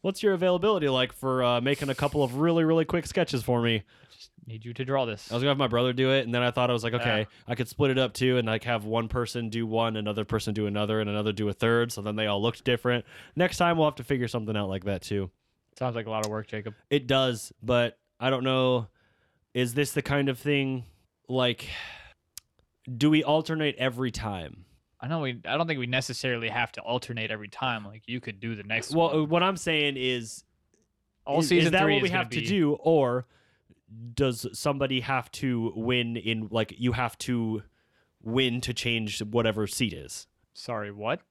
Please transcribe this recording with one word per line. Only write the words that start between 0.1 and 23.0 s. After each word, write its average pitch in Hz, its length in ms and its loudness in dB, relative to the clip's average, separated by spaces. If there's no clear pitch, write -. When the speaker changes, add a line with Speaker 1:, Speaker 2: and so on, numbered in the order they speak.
Speaker 1:
your 196 100 6
availability 180 540 4
like 127 240 2
for, 131 320 0
uh, 123 160 4
making 139 280 0
a 131 60 0
couple 147 300 0
of 123 120 -4
really, 165 280 4
really 160 200 4
quick 165 220 -2
sketches 147 380 0
for 120 180 2
me?" 117 140 4
Speaker 2:
I 104 60 -2
just - 160 -20
need 110 180 -14
you 120 100 -12
to 131 100 -6
draw 135 220 2
this. 104 260 -8
Speaker 1:
I - 20 -4
was 120 80 0
gonna 139 100 2
have 139 60 2
my 139 100 2
brother 120 260 2
do 131 160 4
it, 135 160 4
and 117 80 -2
then 123 80 2
I 123 80 2
thought 123 200 2
I - 40 4
was 113 100 -2
like, 113 80 0
Speaker 2:
Yeah. 120 80 0
Speaker 1:
"Okay, 107 260 0
I 123 60 -2
could 123 140 -2
split 143 220 2
it 131 80 2
up 127 140 2
too, 127 240 2
and, 117 100 2
like, 110 180 -2
have 117 200 0
one 113 240 0
person 117 400 -4
do 113 180 -2
one, 113 300 0
another 107 300 -2
person 110 280 -2
do 107 120 0
another, 104 340 0
and 104 100 -2
another 104 220 0
do 104 160 -2
a 101 60 -2
third, 117 380 2
so 101 100 -10
then 104 140 -4
they 110 100 0
all 101 160 0
looked 113 200 0
different." 123 420 0
Next 175 220 0
time 170 220 2
we'll 156 80 4
have 151 100 0
to 127 80 -10
figure 123 240 0
something 110 280 -4
out 104 120 0
like 95 160 -6
that 98 180 -2
too. 98 280 -4
Speaker 2:
Sounds 123 180 -4
like 110 100 -4
a 113 40 -8
lot 110 160 -2
of 107 40 -4
work, 107 160 -6
Jacob. 107 280 -8
Speaker 1:
It 139 160 2
does, 131 460 0
but 120 360 2
I 123 100 0
don't 131 140 0
know. 127 440 2
Is 123 180 0
this 139 200 0
the 143 100 -2
kind 143 260 0
of 127 100 -2
thing, 135 460 0
like, 127 380 0
do 143 140 4